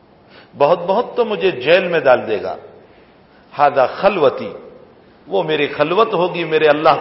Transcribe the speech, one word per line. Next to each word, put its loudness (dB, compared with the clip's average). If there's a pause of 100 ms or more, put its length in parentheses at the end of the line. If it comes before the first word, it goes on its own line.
(580)
بہت 2
بہت -2
تو 0
مجھے -2
جیل 0
میں -2
ڈال 2
دے -4
گا۔ -8 (1040)
ہذا 2
خلوتی، 0 (760)
وہ -2
میری -2
خلوت -2
ہوگی، -2
میرے 0
اللہ 4